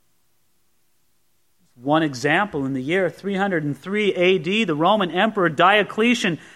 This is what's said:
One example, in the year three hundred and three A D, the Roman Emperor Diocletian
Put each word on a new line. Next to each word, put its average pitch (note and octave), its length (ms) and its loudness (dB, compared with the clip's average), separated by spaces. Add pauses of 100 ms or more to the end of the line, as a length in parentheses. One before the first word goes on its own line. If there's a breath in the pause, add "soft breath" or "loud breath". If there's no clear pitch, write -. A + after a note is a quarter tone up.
(1800)
One C#3+ 280 0
example, D3 640 -2
in C3+ 80 -6
the C3 80 -6
year E3+ 280 -2
three G3 260 -8
hundred F#3 280 -2
and C#3+ 140 -4
three G3+ 360 -2
A F#3 240 2
D, F#3+ 260 -2
the E3 120 -2
Roman F#3 360 2
Emperor F#3+ 380 0
Diocletian G3+ 920 2 (160 loud breath)